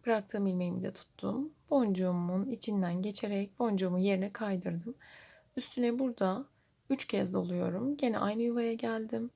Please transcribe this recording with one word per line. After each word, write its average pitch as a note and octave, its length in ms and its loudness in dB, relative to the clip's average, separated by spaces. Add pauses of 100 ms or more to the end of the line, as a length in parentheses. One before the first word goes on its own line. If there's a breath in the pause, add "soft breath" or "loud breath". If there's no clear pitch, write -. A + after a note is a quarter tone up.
Bıraktığım G#3 420 0
ilmeğimi F3+ 360 0
de G3 100 -4
tuttum. A#3 600 -6 (160)
Boncuğumun F#3 800 2
içinden F#3+ 520 0
geçerek G3+ 580 -4
boncuğumu F#3+ 400 2
yerine G3 340 2
kaydırdım. F3+ 640 -4 (640 loud breath)
Üstüne A#3+ 420 0
burada A#3 460 0 (440 soft breath)
üç C4+ 180 0
kez G3 260 0
doluyorum. F3+ 640 0
Gene A#3 220 2
aynı G#3+ 220 0
yuvaya A#3 320 2
geldim. A3+ 640 -4